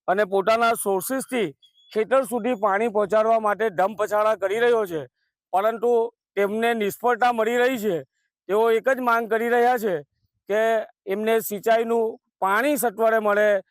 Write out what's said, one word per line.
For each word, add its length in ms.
અને 160
પોતાના 480
સોર્સિસથી 800
ખેતર 280
સુધી 320
પાણી 340
પહોંચાડવા 520
માટે 300
ધમપછાડા 640
કરી 240
રહ્યો 280
છે, 200
પરંતુ 600
તેમને 400
નિષ્ફળતા 580
મળી 240
રહી 220
છે. 240
તેઓ 220
એક 180
જ 120
માંગ 300
કરી 180
રહ્યા 300
છે 240
કે 120
એમને 340
સિંચાઈનું 800
પાણી 360
સત્વરે 420
મળે, 420